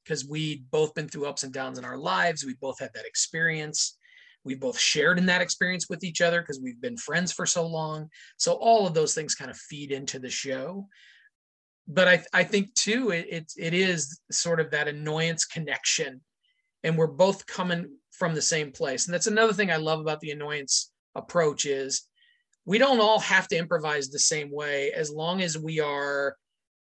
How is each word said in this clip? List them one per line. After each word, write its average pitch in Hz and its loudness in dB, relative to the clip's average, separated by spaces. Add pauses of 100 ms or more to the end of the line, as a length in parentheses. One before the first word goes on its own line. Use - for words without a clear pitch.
'cause 143 -4
we'd 147 -6
both 156 2
been 151 -6
through 143 -6
ups 143 -6
and 131 -10
downs 131 -6
in 123 -10
our 127 -8
lives. 170 0
We 127 -8
both 170 -8
had 127 -8
that 113 -12
experience. 156 -2 (460)
We've 131 -6
both 123 -2
shared 160 4
in 180 4
that 180 4
experience 180 -2
with 175 -8
each 170 -6
other 170 4
'cause 139 -10
we've 120 -10
been 120 -6
friends 165 -2
for - -6
so 170 0
long. 156 -4 (280)
So - 2
all 226 6
of 165 0
those 156 2
things 151 -4
kind 135 -8
of 113 -14
feed 143 -12
into 135 -6
the 127 -10
show. 143 -6 (1000)
But 175 4
I, 180 6
I 180 4
think 196 0
too, 226 2
it, 170 -2
it, 165 -8
it 165 -2
is 175 0 (100)
sort 170 0
of 147 -2
that 147 0
annoyance 156 -2
connection, 143 -2 (640)
and 165 2
we're 160 4
both 185 4
coming 170 -4 (160)
from 165 0
the 147 -2
same 151 0
place. 131 -2
And 175 -2
that's 175 0
another 220 4
thing 190 2
I 160 4
love 156 0
about 156 -2
the 160 -8
annoyance 147 -4 (240)
approach 151 0
is 135 -2 (640)
we 196 2
don't 262 6
all 214 6
have 190 2
to - -2
improvise 156 0
the 139 -4
same 147 0
way 143 -2
as 156 -4
long 165 -2
as 160 -2
we 156 -2
are, 143 -2 (460)